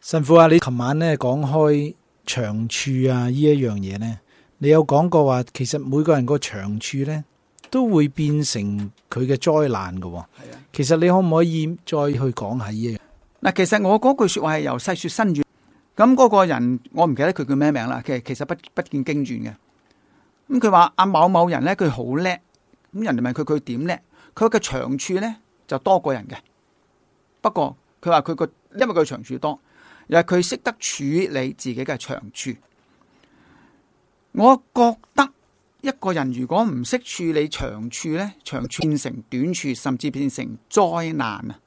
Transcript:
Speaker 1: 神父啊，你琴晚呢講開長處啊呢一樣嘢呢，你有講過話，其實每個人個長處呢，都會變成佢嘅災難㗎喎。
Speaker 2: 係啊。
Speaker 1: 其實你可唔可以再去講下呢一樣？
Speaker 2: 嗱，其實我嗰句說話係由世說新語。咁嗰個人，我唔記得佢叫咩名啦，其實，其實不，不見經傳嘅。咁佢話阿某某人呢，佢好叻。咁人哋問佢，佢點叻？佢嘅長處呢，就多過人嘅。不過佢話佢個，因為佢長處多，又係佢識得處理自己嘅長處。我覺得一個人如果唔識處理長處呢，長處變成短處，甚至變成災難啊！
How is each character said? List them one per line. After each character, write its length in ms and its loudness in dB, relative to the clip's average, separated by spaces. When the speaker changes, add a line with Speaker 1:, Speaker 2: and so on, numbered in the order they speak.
Speaker 1:
神 140 0
父 120 6
啊， 120 10
你 100 8
琴 200 0
晚 220 0
呢 180 0
講 280 0
開 480 2
長 440 -4
處 200 -6
啊 160 0
呢 40 -2
一 180 4
樣 60 -2
嘢 240 -6
呢， 200 -6
你 100 0
有 180 8
講 220 2
過 160 4
話， 180 2
其 120 -4
實 180 -4
每 180 0
個 140 4
人 100 2
個 140 0
長 400 -8
處 200 -8
呢， 260 -4
都 200 0
會 180 4
變 340 0
成 200 -4
佢 180 -2
嘅 80 2
災 320 2
難 320 -4
㗎 100 -10
喎。 60 -12
Speaker 2:
係 60 -10
啊。 380 -20
Speaker 1:
其 140 -2
實 100 2
你 140 4
可 80 4
唔 120 2
可 140 4
以 220 -2
再 280 0
去 60 -2
講 240 -6
下 120 -6
呢 120 -8
一 140 -4
樣？ 40 -10
Speaker 2:
嗱， 120 0
其 120 2
實 200 0
我 140 4
嗰 180 4
句 120 4
說 140 -4
話 100 0
係 80 -2
由 180 -4
世 160 -4
說 140 -6
新 160 -2
語。 80 0
咁 160 6
嗰 160 6
個 160 4
人， 340 0
我 120 4
唔 80 2
記 100 -2
得 100 2
佢 100 -4
叫 140 -2
咩 120 4
名 200 -2
啦， 160 -6
其 80 -4
實， 80 -4
其 120 -8
實 120 -6
不， 100 -4
不 100 -4
見 200 -4
經 220 -2
傳 260 -8
嘅。 40 -16
咁 120 2
佢 100 4
話 240 6
阿 100 4
某 220 4
某 220 4
人 160 -2
呢， 100 0
佢 140 0
好 140 -6
叻。 140 -2
咁 100 -6
人 140 -2
哋 40 -2
問 120 -2
佢， 100 -4
佢 160 -2
點 260 -8
叻？ 140 -4
佢 160 2
嘅 100 0
長 380 -4
處 180 -6
呢， 200 -4
就 120 -6
多 200 2
過 140 -4
人 160 -8
嘅。 80 -14
不 80 0
過 260 -4
佢 80 -4
話 120 4
佢 140 -6
個， 100 -2
因 80 2
為 60 -6
佢 100 4
長 180 -6
處 180 -10
多， 200 -6
又 120 2
係 40 2
佢 180 2
識 160 -2
得 220 -4
處 240 -8
理 240 -4
自 160 -8
己 100 -6
嘅 140 -6
長 360 -12
處。 180 -10
我 220 6
覺 240 4
得 140 2
一 180 -4
個 140 -2
人 180 -2
如 160 -6
果 160 2
唔 220 -2
識 140 -2
處 240 -10
理 160 0
長 400 -8
處 200 -10
呢， 240 -4
長 240 -8
處 160 -8
變 140 2
成 320 -8
短 240 -2
處， 200 -4
甚 240 -4
至 140 -4
變 180 -4
成 280 -10
災 440 0
難 380 -6
啊！ 160 -16